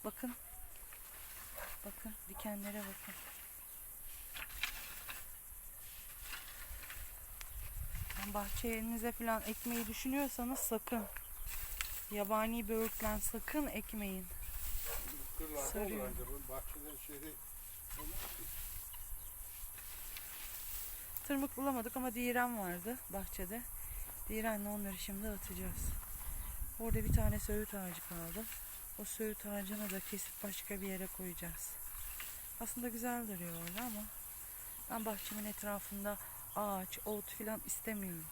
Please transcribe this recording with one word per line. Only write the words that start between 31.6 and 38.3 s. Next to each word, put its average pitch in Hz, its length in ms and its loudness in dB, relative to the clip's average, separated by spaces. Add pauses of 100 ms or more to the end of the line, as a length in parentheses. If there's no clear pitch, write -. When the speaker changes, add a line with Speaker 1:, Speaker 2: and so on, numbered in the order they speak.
Speaker 1:
Aslında 240 280 2
güzel 233 400 2
duruyor 175 240 0 (100)
orada 180 220 0
ama 214 180 0 (880)
ben 226 140 2
bahçemin 208 400 0
etrafında 202 760 0 (380)
ağaç, 196 500 2
ot 214 280 0
filan 220 320 0
istemiyorum. 185 640 0